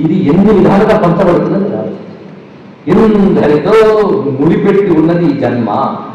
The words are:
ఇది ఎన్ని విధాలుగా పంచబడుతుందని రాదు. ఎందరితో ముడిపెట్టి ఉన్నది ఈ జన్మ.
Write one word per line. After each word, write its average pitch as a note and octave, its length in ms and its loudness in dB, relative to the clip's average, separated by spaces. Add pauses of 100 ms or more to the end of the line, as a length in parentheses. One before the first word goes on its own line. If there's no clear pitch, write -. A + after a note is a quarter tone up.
ఇది E3 280 0
ఎన్ని G3+ 240 4
విధాలుగా G3+ 440 2
పంచబడుతుందని F3 800 0
రాదు. - 220 -10 (880)
ఎందరితో G3+ 1120 2 (380)
ముడిపెట్టి F#3+ 520 0
ఉన్నది E3 340 0
ఈ C#3 140 0
జన్మ. A#2+ 560 -4 (200)